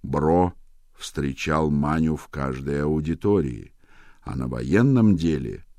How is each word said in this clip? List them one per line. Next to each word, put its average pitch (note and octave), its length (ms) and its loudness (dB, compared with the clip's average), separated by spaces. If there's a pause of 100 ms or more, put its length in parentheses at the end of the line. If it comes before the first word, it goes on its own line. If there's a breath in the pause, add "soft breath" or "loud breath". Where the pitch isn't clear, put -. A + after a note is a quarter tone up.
Бро D#2+ 520 2 (440)
встречал D2+ 720 -2
Маню D2+ 460 0
в - 120 -14
каждой C#2 560 -4
аудитории, D#2 880 -2 (500 soft breath)
а - 120 -8
на B1+ 120 -4
военном G2+ 680 4
деле C#2+ 500 -2 (140)